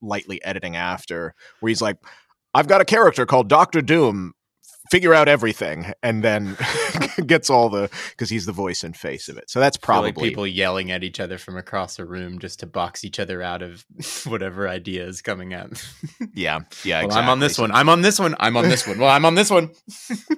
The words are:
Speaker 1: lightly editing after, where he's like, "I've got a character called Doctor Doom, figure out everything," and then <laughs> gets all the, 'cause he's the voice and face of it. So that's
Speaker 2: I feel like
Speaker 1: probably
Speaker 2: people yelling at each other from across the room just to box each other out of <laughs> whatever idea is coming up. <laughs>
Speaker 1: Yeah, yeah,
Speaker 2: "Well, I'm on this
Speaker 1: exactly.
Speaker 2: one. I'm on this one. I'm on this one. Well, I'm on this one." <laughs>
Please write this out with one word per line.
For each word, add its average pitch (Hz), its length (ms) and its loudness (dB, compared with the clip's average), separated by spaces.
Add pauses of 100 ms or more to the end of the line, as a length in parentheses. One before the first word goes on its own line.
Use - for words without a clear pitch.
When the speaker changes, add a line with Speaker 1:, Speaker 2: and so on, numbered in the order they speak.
Speaker 1:
lightly 104 440 -10
editing 92 320 -8
after, 87 560 -8 (260)
where 113 100 -2
he's 113 120 -2
like, 104 160 -2 (560)
"I've 147 140 4
got 190 140 6
a 185 40 2
character 190 400 4
called 123 240 2
Doctor 156 320 4
Doom, 113 520 2 (580)
figure 175 220 6
out 151 140 8
everything," 104 640 0 (120)
and 113 200 0
then 104 320 0 (340)
<laughs> 165 360 -4
gets 156 240 2
all 120 200 6
the, 101 200 -2 (280)
'cause 110 120 -6
he's 107 160 -4
the 101 60 -6
voice 90 320 -6
and 82 120 -12
face 69 320 -10
of 62 100 -16
it. - 120 -20
So 123 100 -4
that's 135 240 2
Speaker 2:
I - 20 -18
feel 120 160 4
like 107 140 -4
Speaker 1:
probably 107 140 -4
Speaker 2:
people 101 180 -6
yelling 92 440 -2
at 92 120 -6
each 90 160 -10
other 92 180 -8
from 92 200 -14
across 92 400 -8
the 90 80 -12
room 90 340 -12
just 95 220 -14
to - 60 -12
box 87 360 -8
each 101 160 -10
other 90 220 -8
out 90 200 -8
of 87 240 -16 (200)
<laughs> - 220 -12
whatever 95 420 -6
idea 92 360 -8
is 92 160 -12
coming 92 320 -8
up. 90 220 -14
<laughs> - 60 -14 (540)
Speaker 1:
Yeah, 80 240 -4 (240)
yeah, 85 220 0
Speaker 2:
"Well, 104 120 0
I'm 120 120 2
on 131 100 2
this 143 140 2
Speaker 1:
exactly. 113 180 0
Speaker 2:
one. 120 80 6
I'm 147 100 6
on 170 120 6
this 202 180 4
one. 165 200 0
I'm 117 180 0
on 123 120 4
this 123 180 0
one. 101 120 -6
Well, 135 100 6
I'm 143 160 6
on 165 100 6
this 208 140 4
one." 170 220 4 (380)
<laughs> 214 100 -8 (180)